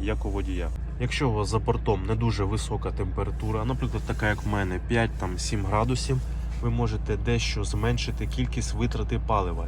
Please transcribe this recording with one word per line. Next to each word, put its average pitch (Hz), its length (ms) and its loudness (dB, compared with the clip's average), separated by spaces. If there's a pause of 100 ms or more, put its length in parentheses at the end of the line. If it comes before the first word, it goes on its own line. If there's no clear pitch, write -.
як 104 240 0
у 107 40 -2
водія. 92 400 -2 (300)
Якщо 120 300 2
у 113 40 2
вас 104 160 2
за 110 100 2
бортом 104 460 2
не 110 100 0
дуже 110 280 2
висока 98 480 0
температура, 104 760 -2
наприклад, 127 420 0
така, 113 220 2
як 104 140 0
в - 40 -2
мене, 95 400 0
п'ять, 117 320 2
там, 92 200 -2
сім 101 260 0
градусів, 123 560 2 (400)
ви 120 80 0
можете 110 480 0
дещо 110 460 0
зменшити 113 640 0
кількість 120 460 -2
витрати 113 540 0
палива. 87 400 0